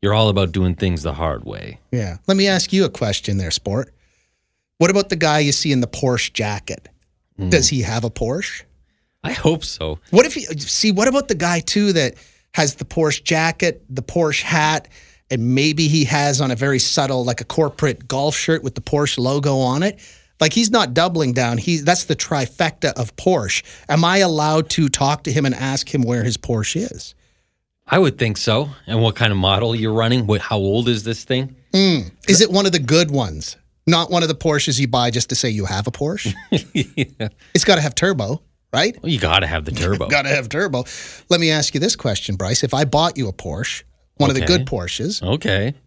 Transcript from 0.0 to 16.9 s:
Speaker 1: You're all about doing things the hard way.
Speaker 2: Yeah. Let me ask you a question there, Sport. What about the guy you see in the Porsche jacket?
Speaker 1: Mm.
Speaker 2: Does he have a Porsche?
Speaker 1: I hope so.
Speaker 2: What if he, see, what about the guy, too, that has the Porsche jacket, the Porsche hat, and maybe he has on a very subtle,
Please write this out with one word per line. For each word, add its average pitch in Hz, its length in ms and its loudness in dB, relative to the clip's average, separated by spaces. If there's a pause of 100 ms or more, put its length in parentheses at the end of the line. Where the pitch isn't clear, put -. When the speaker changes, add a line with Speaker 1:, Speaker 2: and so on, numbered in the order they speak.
Speaker 1:
You're 101 120 2
all 110 160 4
about 95 220 2
doing 90 240 0
things 87 280 -2
the 78 100 -4
hard 71 320 -4
way. 50 340 -14 (120)
Speaker 2:
Yeah. 101 260 -4 (100)
Let 196 100 2
me 196 100 2
ask 190 260 0
you 190 120 4
a 139 40 0
question 101 480 -4
there, 90 140 -4
Sport. 107 420 -4 (840)
What 170 140 4
about 196 180 2
the 185 60 -2
guy 156 240 2
you 143 120 2
see 147 200 -2
in 127 100 2
the 117 60 -2
Porsche - 460 -2
jacket? - 540 -8 (520)
Speaker 1:
Mm. 92 100 -4
Speaker 2:
Does 143 200 4
he 131 120 -2
have 113 220 -2
a 117 60 -2
Porsche? 131 540 -6 (600)
Speaker 1:
I 127 80 -6
hope 160 340 0
so. 78 340 -8 (120)
Speaker 2:
What 220 140 6
if 320 100 -6
he, 302 60 -8
see, 160 500 -2
what 202 160 2
about 277 200 0
the - 80 0
guy, 170 260 0
too, 208 320 0
that 147 220 0 (380)
has 151 220 0
the 135 100 -10
Porsche 156 380 -2
jacket, 165 640 -2
the 127 140 -6
Porsche 156 400 -2
hat, 156 440 0 (440)
and 123 240 0
maybe 151 320 4
he 151 180 4
has 143 340 2
on 135 120 0
a 123 40 0
very 131 240 0
subtle, 131 460 0